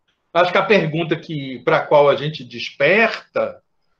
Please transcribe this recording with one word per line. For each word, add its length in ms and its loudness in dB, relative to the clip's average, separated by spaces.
acho 180 2
que 60 0
a 80 2
pergunta 500 0
que, 440 -8
pra 220 0
qual 280 4
a 60 2
gente 280 -6
desperta, 1160 -2